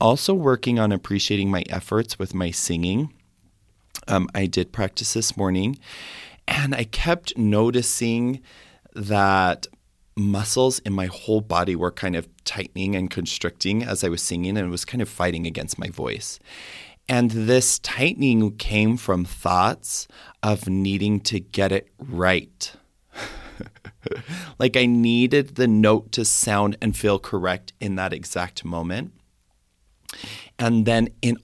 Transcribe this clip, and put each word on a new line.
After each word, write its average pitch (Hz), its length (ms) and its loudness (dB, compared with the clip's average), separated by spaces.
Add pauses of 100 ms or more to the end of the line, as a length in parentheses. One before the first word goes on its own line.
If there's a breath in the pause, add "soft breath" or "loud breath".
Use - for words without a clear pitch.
also 135 340 4
working 127 460 2
on 107 100 4
appreciating 98 580 0
my 92 220 0
efforts 104 480 -2
with 95 160 -6
my 90 160 -2
singing. 92 640 -2 (920)
Um, 92 260 2
I 98 120 0
did 90 260 -2
practice - 420 -4
this - 220 -2
morning, 98 420 0 (680 loud breath)
and 139 260 0
I 120 80 -2
kept 170 560 -2
noticing 120 1040 2 (500 loud breath)
that 98 760 2 (480)
muscles 104 640 2
in 101 120 -6
my 95 140 -2
whole 110 340 0
body 90 340 0
were 87 160 0
kind 87 260 -4
of 85 120 -4 (160)
tightening 95 500 -4
and 92 160 -2
constricting 95 720 -2
as 101 220 -4
I 92 40 2
was 85 140 -2
singing, 90 340 -2
and 95 100 -2
it 90 40 -4
was 87 140 -6
kind 120 180 -4
of - 60 -4
fighting 85 380 -2
against - 320 -8
my 85 100 -6
voice. - 500 -8 (720 loud breath)
And 120 220 2
this 117 500 4
tightening 120 760 2
came 110 400 2
from 90 280 0
thoughts - 840 0 (340 loud breath)
of 104 260 0
needing 98 520 0
to 104 200 -2
get 95 320 0
it 95 160 -2 (100)
right. 92 720 0 (420 loud breath)
<laughs> - 80 -12 (1400 loud breath)
Like, 127 180 2
I 127 80 6
needed 120 720 4
the 127 120 2
note 107 460 4
to 113 140 -2
sound 104 560 2
and 107 120 0
feel 101 240 2
correct 90 640 -2
in 98 140 -4
that 92 180 -2
exact 90 500 -8
moment. 85 500 -6 (1500 loud breath)
And 117 260 4
then 117 240 4 (140)
in 120 220 0